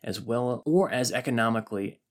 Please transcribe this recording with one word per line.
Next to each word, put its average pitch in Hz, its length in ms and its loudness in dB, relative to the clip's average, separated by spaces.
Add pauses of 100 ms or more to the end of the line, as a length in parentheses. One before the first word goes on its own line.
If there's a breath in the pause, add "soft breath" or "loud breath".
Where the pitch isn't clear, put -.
as 98 200 -8
well 120 440 -2
or 175 240 4
as 123 220 0
economically 113 880 0 (100)